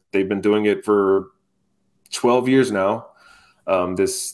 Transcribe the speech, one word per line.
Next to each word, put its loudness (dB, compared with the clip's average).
they've 0
been -4
doing 0
it 0
for 2
twelve 0
years 2
now, -4
um, -2
this, -2